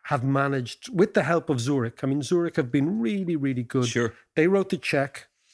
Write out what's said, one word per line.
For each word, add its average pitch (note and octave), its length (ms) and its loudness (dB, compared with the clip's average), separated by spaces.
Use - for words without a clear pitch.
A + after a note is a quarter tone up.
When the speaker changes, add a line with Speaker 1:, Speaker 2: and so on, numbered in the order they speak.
Speaker 1:
have C3+ 180 -2
managed, C#3 640 -2
with F#3+ 240 2
the F#3 100 4
help E3 260 0
of C3 100 0
Zurich. A#2+ 440 -2
I C3+ 40 0
mean, C#3 160 0
Zurich E3+ 320 0
have B2+ 160 -2
been D3+ 280 0
really, G3 360 -2
really C3+ 280 -2
good. B2 240 -2
Speaker 2:
Sure. A#2 260 -2
Speaker 1:
They D#3 120 4
wrote F#3+ 220 2
the - 80 0
check. - 500 -4